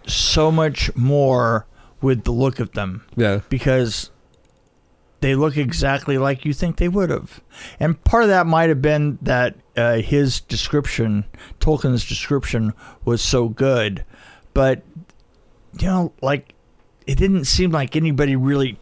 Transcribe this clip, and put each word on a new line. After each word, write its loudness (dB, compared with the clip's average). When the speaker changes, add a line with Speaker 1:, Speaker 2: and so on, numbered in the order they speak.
Speaker 1:
so 0
much 0
more 2
with 0
the -2
look 0
of -6
them. -8
Speaker 2:
Yeah. 0
Speaker 1:
Because 0
they 0
look 0
exactly -2
like -2
you -2
think -4
they 2
would 0
have. -8
And -2
part 4
of 4
that 4
might 4
have 0
been 0
that, 0
uh, 2
his 0
description, -2
Tolkien's 0
description, -2
was 0
so 0
good. 0
But 2
you 0
know, 0
like, -4
it -2
didn't 2
seem 2
like -2
anybody 0
really 0